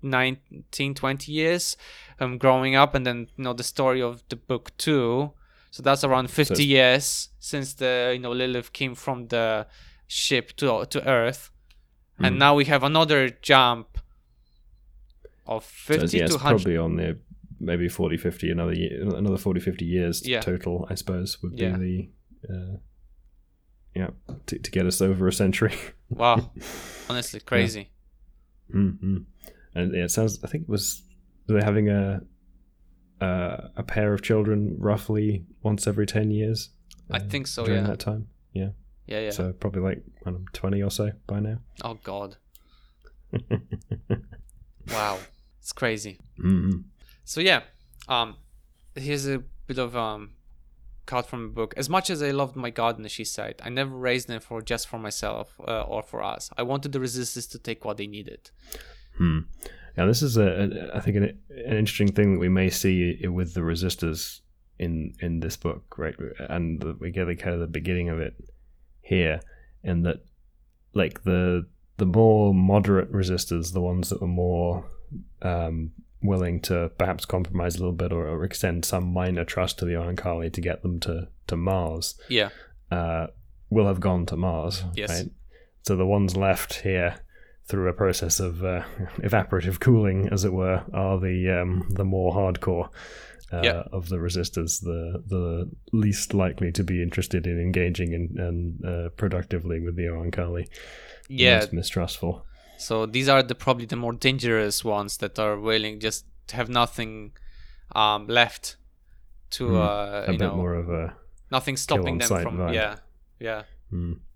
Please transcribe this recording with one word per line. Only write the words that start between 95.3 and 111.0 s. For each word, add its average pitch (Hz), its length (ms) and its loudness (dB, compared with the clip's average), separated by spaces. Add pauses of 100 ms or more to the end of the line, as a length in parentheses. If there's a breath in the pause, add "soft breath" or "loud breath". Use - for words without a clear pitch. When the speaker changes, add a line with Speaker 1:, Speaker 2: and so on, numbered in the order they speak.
Speaker 2:
least 107 400 2
likely 92 400 2
to 98 100 0
be 90 180 0
interested 87 460 -2
in 87 120 0
engaging 87 540 2
and, 85 260 -4
and, 85 460 -4
uh, 85 260 -4
productively 87 680 -2
with 85 160 -4
the 87 120 -2
Oankali. 85 600 -4 (640 loud breath)
The 135 60 -8
Speaker 1:
Yeah. 123 240 8
Speaker 2:
most 107 140 0
mistrustful. 85 720 -2 (340 soft breath)
Speaker 1:
So 110 260 -2
these 123 220 0
are 135 160 8
the, 120 120 -2
probably 120 300 0
the 113 120 -6
more 117 160 -4
dangerous 117 720 2
ones 104 320 -2
that - 200 -6
are 104 220 0
willing, 107 400 0
just 110 260 -4 (280)
have 117 160 -4
nothing, 113 640 -2 (600 soft breath)
um, 107 340 4
left 117 500 0 (760)
to, 127 180 -4
Speaker 2:
Hmm. 113 60 4
Speaker 1:
uh, 101 520 0
Speaker 2:
A 95 40 0
Speaker 1:
you 87 80 2
Speaker 2:
bit 98 60 2
Speaker 1:
know, 92 100 0
Speaker 2:
more 87 200 0
of 85 140 -4
a 85 240 -4 (380)